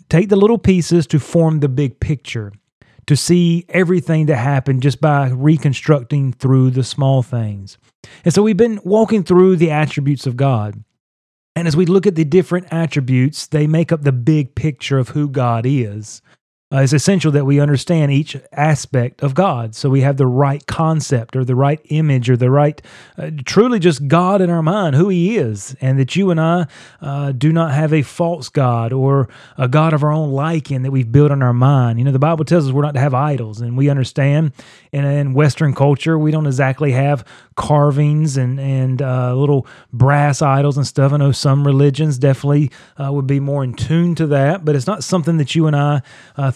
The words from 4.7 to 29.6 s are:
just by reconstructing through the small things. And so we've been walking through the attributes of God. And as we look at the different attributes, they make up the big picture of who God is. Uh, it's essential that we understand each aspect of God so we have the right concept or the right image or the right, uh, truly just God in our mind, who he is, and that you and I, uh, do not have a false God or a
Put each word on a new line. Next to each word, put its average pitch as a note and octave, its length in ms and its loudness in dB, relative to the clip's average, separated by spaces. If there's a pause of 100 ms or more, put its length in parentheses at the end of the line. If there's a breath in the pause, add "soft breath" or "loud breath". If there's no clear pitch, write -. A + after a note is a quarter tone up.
just C3+ 180 -2
by C#3+ 300 2
reconstructing C#3 1040 0
through C3 380 2
the B2+ 140 -2
small C3+ 400 0
things. G#2 520 -8 (480 loud breath)
And E3 80 2
so F#3+ 80 2
we've G#3+ 160 2
been G#3+ 280 2
walking G#3+ 400 2
through F#3 320 4
the D#3 160 0
attributes C#3+ 560 -2
of A#2+ 80 -4
God. G#2+ 460 -2 (720)
And E3+ 100 -4
as D3 100 0
we F3+ 100 2
look F#3 200 2
at G3+ 80 2
the D#3+ 100 0
different F3+ 480 0
attributes, C3+ 760 -2
they D3+ 180 0
make D#3 240 0
up D#3+ 120 -2
the C#3+ 100 2
big C3 420 0
picture C#3 440 -4
of B2 100 -2
who D3 200 -4
God B2 380 -2
is. G#2+ 560 -4 (520 soft breath)
Uh, C3+ 40 0
it's C3+ 140 2
essential D#3 380 2
that C#3+ 140 0
we C#3+ 160 2
understand D3 500 0
each C#3+ 260 -2 (140)
aspect C#3+ 720 -2
of C#3 120 -2
God C3 380 -2
so - 160 -4
we C3+ 120 2
have C3+ 160 0
the C3+ 100 2
right C#3 400 0
concept D3 680 -4
or C3 80 -2
the B2+ 100 -2
right C#3 260 0 (100)
image D3 380 0
or B2+ 80 4
the B2 140 0
right, D3 320 2 (340 loud breath)
uh, D#3+ 140 -10 (140)
truly A#3+ 340 2
just D3+ 300 0
God F3+ 320 2
in F3+ 100 2
our E3 140 0
mind, E3+ 320 0
who F3 120 4
he F#3 280 0
is, A2+ 440 -4
and C3 200 -2
that C3 160 -2
you F#3 160 2
and D#3+ 80 0
I, E3 260 0 (340 loud breath)
uh, C#3+ 300 -6
do C#3 220 0
not E3 180 0
have D3 220 0
a D#3 100 2
false E3+ 460 -6
God A#2+ 440 -2
or C3+ 360 0 (280 loud breath)
a B2+ 120 -2